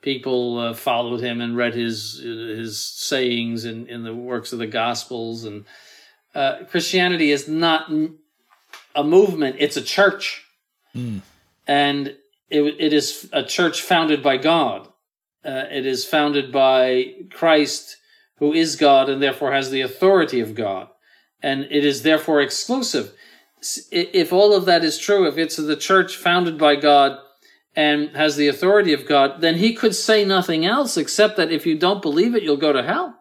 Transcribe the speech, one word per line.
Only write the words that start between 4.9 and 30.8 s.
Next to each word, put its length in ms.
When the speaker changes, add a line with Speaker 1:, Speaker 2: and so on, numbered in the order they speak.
Speaker 1:
And, 200
uh, 360
Christianity 600
is 180
not 420
m-, 280
a 100
movement. 540
It's 180
a 60
church. 640
Speaker 2:
Mm. 280
Speaker 1:
And 420
it, 100
it 320
is 400
a 100
church 380
founded 420
by 140
God. 520
Uh, 260
it 160
is 180
founded 460
by 640
Christ, 680
who 140
is 240
God 320
and 140
therefore 300
has 180
the 120
authority 580
of 140
God. 340
And 300
it 140
is 180
therefore 400
exclusive. 680
S-, 320
i-, 200
if 200
all 220
of 100
that 200
is 140
true, 280
if 120
it's 180
the 200
church 400
founded 420
by 180
God 420
and 400
has 200
the 120
authority 440
of 140
God, 340
then 160
he 180
could 200
say 300
nothing 400
else 320